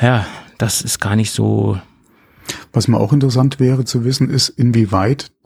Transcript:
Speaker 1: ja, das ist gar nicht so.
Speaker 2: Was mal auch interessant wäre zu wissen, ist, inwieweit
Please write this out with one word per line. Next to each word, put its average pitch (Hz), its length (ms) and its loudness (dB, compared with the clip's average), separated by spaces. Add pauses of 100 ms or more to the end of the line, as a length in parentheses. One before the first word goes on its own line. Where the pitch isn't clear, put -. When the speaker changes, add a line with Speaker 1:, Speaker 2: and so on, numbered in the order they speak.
Speaker 1:
ja, 120 260 2 (300)
das - 240 -2
ist - 180 -6
gar 104 160 -2
nicht 110 160 0
so. 107 480 0 (920)
Speaker 2:
Was 113 160 0
mal 113 80 4
auch 110 160 0
interessant 135 460 2
wäre 131 260 2
zu 120 180 -2
wissen, 131 260 0
ist, - 200 0
inwieweit 113 800 0 (140)